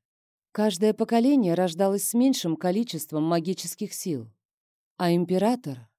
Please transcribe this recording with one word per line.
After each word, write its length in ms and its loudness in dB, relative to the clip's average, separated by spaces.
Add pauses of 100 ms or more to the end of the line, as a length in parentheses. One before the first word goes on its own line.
(540)
Каждое 400 2
поколение 640 2
рождалось 520 0
с 60 -6
меньшим 420 2
количеством 680 -2
магических 680 -2
сил, 400 -8 (640)
а 140 0
император, 880 0